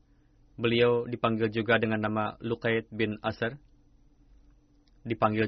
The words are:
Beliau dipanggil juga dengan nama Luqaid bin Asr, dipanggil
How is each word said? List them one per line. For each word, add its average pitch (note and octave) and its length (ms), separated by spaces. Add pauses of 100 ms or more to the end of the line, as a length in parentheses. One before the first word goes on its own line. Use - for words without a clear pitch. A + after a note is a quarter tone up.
(580)
Beliau A#2+ 480
dipanggil A2+ 480
juga A2+ 240
dengan A2 240
nama G#2+ 400
Luqaid A2+ 480
bin G#2+ 320
Asr, A2+ 320 (1500)
dipanggil A2 420